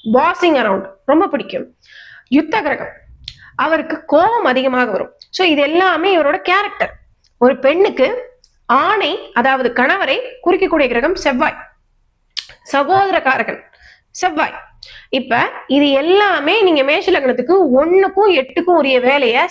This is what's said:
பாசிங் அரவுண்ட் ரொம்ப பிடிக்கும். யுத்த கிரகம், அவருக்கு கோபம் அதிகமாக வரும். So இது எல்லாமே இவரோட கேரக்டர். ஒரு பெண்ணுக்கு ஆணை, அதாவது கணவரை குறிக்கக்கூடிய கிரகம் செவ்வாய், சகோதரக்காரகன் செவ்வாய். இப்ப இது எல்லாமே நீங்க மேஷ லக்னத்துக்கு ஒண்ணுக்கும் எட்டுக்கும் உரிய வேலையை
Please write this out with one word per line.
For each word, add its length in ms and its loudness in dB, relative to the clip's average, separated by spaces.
பாசிங் 500 2
அரவுண்ட் 280 -2
ரொம்ப 220 2
பிடிக்கும். 400 -8
யுத்த 320 0
கிரகம், 320 -6
அவருக்கு 500 -2
கோபம் 440 2
அதிகமாக 420 0
வரும். 200 -6
So 140 -2
இது 160 2
எல்லாமே 500 0
இவரோட 300 0
கேரக்டர். 500 -4
ஒரு 180 4
பெண்ணுக்கு 480 2
ஆணை, 400 0
அதாவது 380 0
கணவரை 440 0
குறிக்கக்கூடிய 460 0
கிரகம் 280 -2
செவ்வாய், 420 -2
சகோதரக்காரகன் 920 0
செவ்வாய். 400 -2
இப்ப 220 -4
இது 240 2
எல்லாமே 720 2
நீங்க 220 4
மேஷ 280 0
லக்னத்துக்கு 440 0
ஒண்ணுக்கும் 600 2
எட்டுக்கும் 460 0
உரிய 200 2
வேலையை 520 2